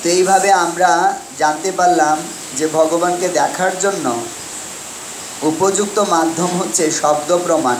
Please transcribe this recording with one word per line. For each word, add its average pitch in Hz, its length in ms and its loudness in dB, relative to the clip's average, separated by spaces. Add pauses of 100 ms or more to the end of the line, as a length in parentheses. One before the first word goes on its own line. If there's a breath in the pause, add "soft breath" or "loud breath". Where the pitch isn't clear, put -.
তো 170 60 0
এইভাবে 190 420 4
আমরা 175 640 2 (200)
জানতে 156 340 0
পারলাম 165 460 2 (400)
যে 156 100 0
ভগবানকে 170 600 2
দেখার 185 520 0
জন্য 151 420 -2 (1200)
উপযুক্ত 190 580 0
মাধ্যম 170 480 0 (120)
হচ্ছে 160 320 0
শব্দ 151 460 2
প্রমাণ। 160 420 0